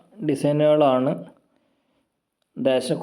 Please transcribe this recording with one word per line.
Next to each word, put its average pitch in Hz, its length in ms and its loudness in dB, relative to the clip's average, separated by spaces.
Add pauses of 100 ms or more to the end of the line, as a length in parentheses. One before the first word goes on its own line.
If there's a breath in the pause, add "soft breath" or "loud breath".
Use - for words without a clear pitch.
(300)
ഡിസൈനുകളാണ്. 147 840 2 (1500)
ലേശം 131 380 -2